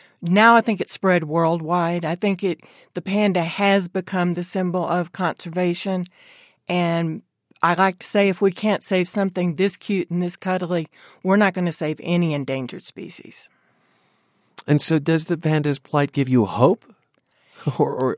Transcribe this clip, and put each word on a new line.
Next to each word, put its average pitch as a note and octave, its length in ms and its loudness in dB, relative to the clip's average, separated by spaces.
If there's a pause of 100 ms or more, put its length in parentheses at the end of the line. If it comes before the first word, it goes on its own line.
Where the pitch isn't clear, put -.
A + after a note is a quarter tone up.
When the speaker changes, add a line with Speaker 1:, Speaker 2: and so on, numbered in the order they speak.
(220)
Speaker 1:
Now G#3 340 6
I A#3 60 6
think G#3+ 200 0
it's - 120 -6
spread F3+ 300 2
worldwide. E3+ 800 0
I D#3 80 -2
think G3 300 -2
it, F3+ 160 -2 (340)
the F3 80 -8
panda G3 420 0
has G3 440 0
become F3+ 480 -2
the F3 80 -6
symbol F3+ 440 -2
of F3 260 -2
conservation. F3+ 920 -2 (640)
And E3+ 560 -2 (400)
I E3+ 100 4
like F#3 260 2
to - 80 -10
say G3+ 220 2
if F3+ 100 -2
we G3 120 4
can't G#3 320 -2
save F#3 240 0
something F3+ 480 -2
this F#3+ 220 0
cute - 340 -4
and F3 100 -2
this F3+ 140 -4
cuddly, F3+ 540 -4 (340)
we're F#3+ 140 4
not G3 180 4
gonna F3 160 0
save D#3 320 -4
any E3+ 320 0
endangered C3+ 500 -6
species. - 640 -16 (1200)
Speaker 2:
And D3 120 4
so D#3+ 200 0
does D#3+ 260 0
the E3+ 120 -2
panda's D3+ 420 -2
plight C#3+ 320 -2
give C3+ 180 -2
you B2 160 4
hope? B2 440 2
<laughs> - 880 -12
Or, C#3 140 2
or, C3 260 -2